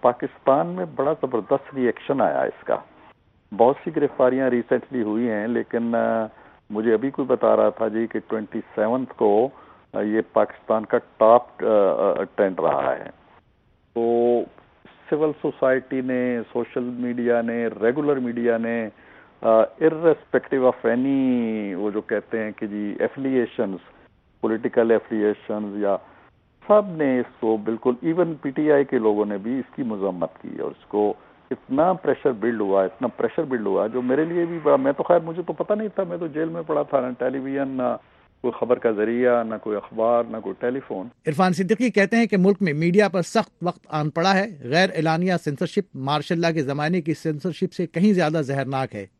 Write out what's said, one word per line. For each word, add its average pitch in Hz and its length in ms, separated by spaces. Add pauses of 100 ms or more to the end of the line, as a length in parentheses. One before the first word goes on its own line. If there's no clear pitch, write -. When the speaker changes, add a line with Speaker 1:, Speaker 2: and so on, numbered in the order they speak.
Speaker 1:
پاکستان 135 640
میں 180 180 (100)
بڑا 135 260
زبردست 127 540
ری 127 100
ایکشن 131 360
آیا 73 200
اس - 220
کا۔ 57 120 (840)
بہت 120 260
سی 170 120
گرفتاریاں 135 540
ریسنٹلی 123 520
ہوئی 110 280
ہیں، 107 180
لیکن، 117 480
آ، 113 300 (440)
مجھے 110 240
ابھی 120 180
کوئی 139 160
بتا 117 280
رہا 107 140
تھا 110 180
جی 110 200
کہ 110 200
ٹوئنٹی 110 320 (160)
سیونتھ 120 380
کو، 110 360 (440)
آ، 104 80
یہ 107 200 (120)
پاکستان 107 520
کا 123 120
ٹاپ، - 680
آ، - 20 (540)
آ، 95 40 (120)
tent 95 240
رہا 69 400
ہے۔ - 100 (840)
تو 117 80 (1080)
civil 151 220 (100)
سوسائٹی 131 600
نے، 127 380 (140)
سوشل 123 300
میڈیا 120 580
نے، 117 260
regular 127 480
میڈیا 120 420
نے، 113 300 (540)
آ، - 60 (120)
irrespective 156 1040
of 120 320
any، 123 800
وہ 104 160
جو 104 100
کہتے 110 420
ہیں 107 80
کہ 107 160
جی 104 320
affiliations، 117 800 (640)
political 113 500
affiliations، 104 920
یا 98 140 (680)
سب 208 200
نے 147 320
اس - 200
کو 113 180
بالکل، 110 360 (120)
even 165 360
P 147 80
ٹی 151 220
آئی 143 140
کے 139 120
لوگوں 107 280
نے 104 120
بھی 117 220
اس - 160
کی 147 80
مذمت 95 460 (120)
کی، 71 180
اور 69 120
اس - 140
کو 104 280 (380)
اتنا 147 420
pressure 147 380
build 113 300
ہوا، 98 220
اتنا 95 240
pressure 117 360
build 127 220
ہوا 98 220
جو 123 140
میرے 131 240
لیے 170 200
بھی 170 180
بڑا، 147 120
میں 135 160
تو - 120
خیر 175 160
مجھے 165 280
تو 170 60
پتہ 170 200
نہیں 214 220
تھا، 196 80
میں 175 140
تو 170 100
جیل 156 220
میں 165 180
پڑا 151 160
تھا، 135 260 (100)
ٹیلی 127 200
ویژن، 135 420
آ، 120 140 (500)
کوئی 120 140
خبر 117 200
کا 117 120
ذریعہ، 117 520
نہ 110 180
کوئی 107 160
اخبار، 113 520
نہ 113 140
کوئی 127 160
ٹیلی 127 280
فون۔ 98 200 (200)
Speaker 2:
عرفان 175 260
صدیقی 202 360
کہتے 202 280
ہیں 233 80
کہ 208 120
ملک 190 240
میں 170 120
میڈیا 175 340
پر 185 140
سخت - 300 (100)
وقت 170 260
آن 151 220
پڑا 175 240
ہے۔ 190 300
غیر 165 320
اعلانیہ 165 380 (100)
censorship 160 520
مارشل 147 460
لاء 170 80
کے 160 140
زمانے 151 380
کی 156 120
censorship 160 600
سے 175 140
کہیں 202 260
زیادہ 160 280
زہرناک 135 540
ہے۔ 101 100 (140)